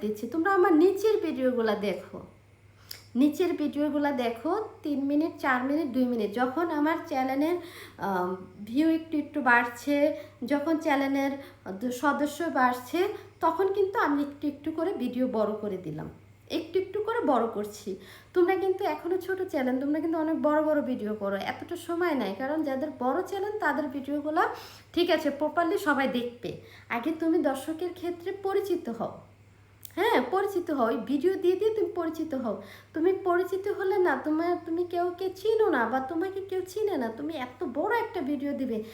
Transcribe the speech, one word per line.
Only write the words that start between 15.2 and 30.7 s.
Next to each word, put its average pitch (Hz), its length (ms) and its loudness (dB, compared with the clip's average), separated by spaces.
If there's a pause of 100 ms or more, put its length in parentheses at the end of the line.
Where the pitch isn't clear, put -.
বড় 208 240 0
করে 202 240 -4
দিলাম, 156 340 -8 (400)
একটু 339 280 -2
একটু 415 240 -2
করে 453 180 -2
বড় 247 260 4
করছি। 208 500 -6 (380)
তোমরা 359 200 6
কিন্তু 381 300 0
এখনও 339 320 -2
ছোট 381 260 -2
চ্যানেল, 262 380 0
তোমরা 294 200 0
কিন্তু 330 180 0
অনেক 311 240 0
বড় 302 200 4
বড় 302 200 2
ভিডিও 214 320 -2
করো, 196 220 -2
এতটা - 400 -6
সময় 339 380 -2
নাই। 208 240 -2
কারণ 294 240 -2
যাদের 277 260 -2 (100)
বড় 269 240 0
চ্যানেল, 403 360 -4
তাদের 294 300 0
ভিডিওগুলো 285 520 -2 (520)
ঠিক 349 180 2
আছে, 302 200 2
প্রপারলি 330 480 0
সবাই 262 300 2
দেখবে। - 520 -4 (280)
আগে 240 320 -2
তুমি 330 180 4
দর্শকের 320 560 -2
ক্ষেত্রে 349 380 -6
পরিচিত 392 560 -2
হও, 220 240 -4 (840)
হ্যাঁ, 359 360 2
পরিচিত 381 400 0